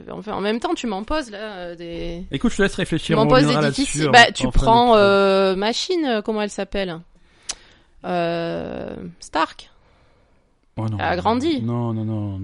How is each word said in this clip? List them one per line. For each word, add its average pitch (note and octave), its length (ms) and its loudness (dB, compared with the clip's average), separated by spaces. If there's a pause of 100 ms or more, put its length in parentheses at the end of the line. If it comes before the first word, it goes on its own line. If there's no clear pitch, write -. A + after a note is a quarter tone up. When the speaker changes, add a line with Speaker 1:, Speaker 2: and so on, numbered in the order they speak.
(120)
Speaker 1:
enfin, G3 220 -10
en F#3 80 -4
même G#3+ 180 -2
temps, F4 160 -4
tu - 100 -6
m'en G3+ 180 -6
poses, D4+ 280 -4
là, G3+ 60 -14 (180)
euh, F3 200 -12
des E3+ 540 -10
Speaker 2:
Écoute, G#3+ 220 0
je - 60 -4
te A3 40 0
laisse F#3+ 140 2
réfléchir, D#3+ 400 -2
Speaker 1:
Tu - 0 -
m'en - 80 4
Speaker 2:
on - 40 4
Speaker 1:
poses - 120 6
des D3 80 6
Speaker 2:
reviendra D3 240 2
Speaker 1:
difficiles. C4+ 300 -4 (100)
Speaker 2:
là-dessus B3 100 10
en, A#3+ 40 8
Speaker 1:
Bah, - 80 2
tu - 140 -4
Speaker 2:
en B3+ 40 -4
fin - 80 4
Speaker 1:
prends, A#3 300 6
Speaker 2:
d'épisode. A3 100 8
Speaker 1:
euh, G3 560 4
machine, B3 500 -2
euh, A3+ 160 0
comment G#3+ 220 -4
elle G#3 80 -4
s'appelle ? F#3+ 480 -6 (1080)
Euh, E3+ 920 -4 (240)
Stark. - 520 -4 (1080)
Speaker 2:
Oh A2 80 -2
non. G#2+ 120 -2
Speaker 1:
Elle C#3+ 60 -2
a E3 100 0
grandi. A#3+ 480 0
Speaker 2:
Non, A#2+ 300 -2
non, A2 120 -4
non, G#2 380 -4